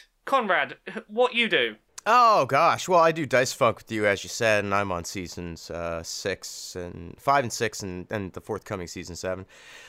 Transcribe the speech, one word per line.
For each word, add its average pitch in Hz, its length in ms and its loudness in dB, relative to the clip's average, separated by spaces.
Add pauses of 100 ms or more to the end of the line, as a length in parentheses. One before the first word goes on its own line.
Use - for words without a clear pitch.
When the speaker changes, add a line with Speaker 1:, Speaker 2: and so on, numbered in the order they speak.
(260)
Speaker 1:
Conrad, 180 500 0 (100)
h-, 214 220 -12
what 233 260 0
you 226 140 2
do? 123 300 0 (280)
Speaker 2:
Oh, 214 400 6
gosh. 139 420 2
Well, 175 120 6
I 165 120 8
do 160 140 -2
Dice 123 280 2
Funk 113 240 2
with - 140 -14
you, 107 160 2
as 98 160 2
you 92 60 -14
said, 107 340 2
and 101 100 -4
I'm 101 180 0
on 87 120 -4
seasons, 87 680 -10
uh, 85 320 -6
six - 720 -8
and 87 440 -12
five 139 240 2
and 117 100 -6
six - 300 -4
and, 90 260 -8
and 101 240 -6
the - 80 -14
forthcoming 95 460 -8
season 87 280 -12
seven. 92 300 -6 (440)